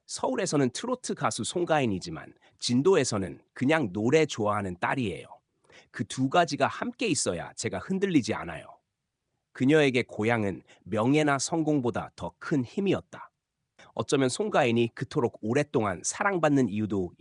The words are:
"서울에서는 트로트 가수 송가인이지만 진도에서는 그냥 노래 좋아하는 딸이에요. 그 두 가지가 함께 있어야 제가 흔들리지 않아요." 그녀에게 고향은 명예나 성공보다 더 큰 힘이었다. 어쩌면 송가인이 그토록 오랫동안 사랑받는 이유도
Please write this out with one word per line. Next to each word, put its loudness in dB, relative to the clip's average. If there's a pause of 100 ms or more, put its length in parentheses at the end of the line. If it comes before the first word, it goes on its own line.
"서울에서는 0
트로트 -6
가수 -2
송가인이지만 -2 (260)
진도에서는 2 (120)
그냥 0
노래 4
좋아하는 -2
딸이에요. -4 (640)
그 -6
두 -2
가지가 2
함께 -4
있어야 -2
제가 -2
흔들리지 2
않아요." -8 (880)
그녀에게 4
고향은 -2 (200)
명예나 2
성공보다 -2
더 -10
큰 -2
힘이었다. -4 (640)
어쩌면 0
송가인이 0
그토록 -2
오랫동안 0
사랑받는 2
이유도 -2